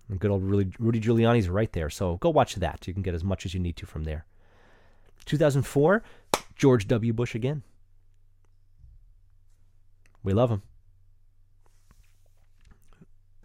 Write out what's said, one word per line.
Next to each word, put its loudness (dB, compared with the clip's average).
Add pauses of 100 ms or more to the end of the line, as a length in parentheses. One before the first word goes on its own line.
And -8
good 0
old 0
Rudy, 0
Rudy 0
Giuliani's 2
right -2
there. -4
So -4
go 0
watch 2
that. -6
You -8
can -6
get -4
as -6
much -4
as -6
you -4
need -4
to -14
from -10
there. -10 (1000)
Two -2
thousand 2
four, 2 (540)
George 6
W. 2
Bush -4
again. -4 (2500)
We -2
love 2
him. -4 (2750)